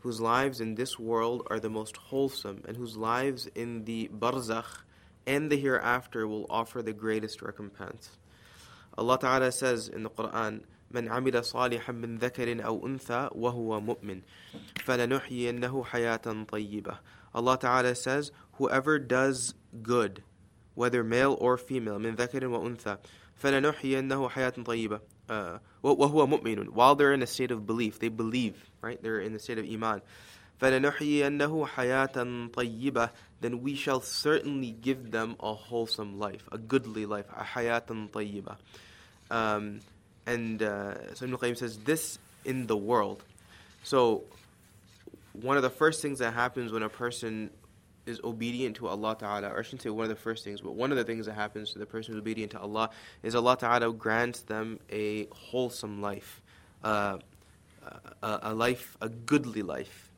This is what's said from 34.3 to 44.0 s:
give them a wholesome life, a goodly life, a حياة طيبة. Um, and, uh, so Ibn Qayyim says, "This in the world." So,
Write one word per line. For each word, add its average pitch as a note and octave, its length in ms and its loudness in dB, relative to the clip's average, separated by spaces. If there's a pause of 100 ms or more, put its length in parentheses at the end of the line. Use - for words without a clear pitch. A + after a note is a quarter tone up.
give A#2+ 400 -4
them A2+ 300 -2
a G#2+ 140 -2
wholesome A2 680 -4
life, G#2 320 -6
a A2 60 -6
goodly A2 460 0
life, G2+ 280 -4
a - 100 -10
حياة A#2 720 -2
طيبة. G#2 440 -8 (760)
Um, G#2+ 500 0 (460)
and, A2+ 360 -2
uh, G2+ 520 -4
so B2+ 120 -8
Ibn B2+ 100 -4
Qayyim A#2+ 200 0
says, A2+ 220 -6
"This D3+ 400 -2 (260)
in B2+ 220 -2
the A2 100 4
world." G#2 460 2 (600)
So, A#2+ 420 4 (1080)